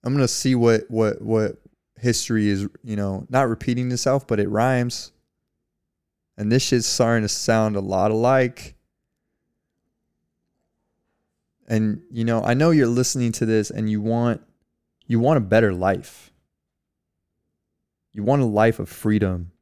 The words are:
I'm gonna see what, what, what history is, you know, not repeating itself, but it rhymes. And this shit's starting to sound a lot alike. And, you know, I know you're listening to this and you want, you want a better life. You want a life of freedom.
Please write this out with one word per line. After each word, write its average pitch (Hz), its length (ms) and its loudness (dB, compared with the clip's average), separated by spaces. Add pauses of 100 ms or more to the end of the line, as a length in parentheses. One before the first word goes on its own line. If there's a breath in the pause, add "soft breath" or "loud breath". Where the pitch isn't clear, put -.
I'm 127 100 -2
gonna 135 140 2
see - 260 0
what, 117 340 4
what, 110 320 0
what 107 400 -2 (380)
history 113 500 0
is, 101 200 -2 (140)
you 110 140 -8
know, 98 320 -4
not 127 200 0
repeating 123 440 -4
itself, 131 340 -2
but 107 140 -2
it 101 80 0
rhymes. 120 640 -2 (1200)
And 104 140 -4
this 135 120 4
shit's 123 240 0
starting 117 360 2
to 104 60 -4
sound 110 480 0
a 98 40 -2
lot 98 300 0
alike. 123 640 0 (3000)
And, 110 420 -2
you 117 140 -4
know, 117 180 0
I 120 120 0
know 156 160 4
you're 147 160 4
listening 120 460 0
to - 140 -4
this 110 240 0
and 107 200 -4
you 104 100 -2
want, 117 400 -2 (680)
you 117 140 0
want 147 160 2
a 120 60 0
better 104 320 4
life. 95 580 -4 (1800)
You 107 100 -10
want 135 200 2
a 120 40 2
life 110 320 2
of 104 100 -10
freedom. 92 720 -2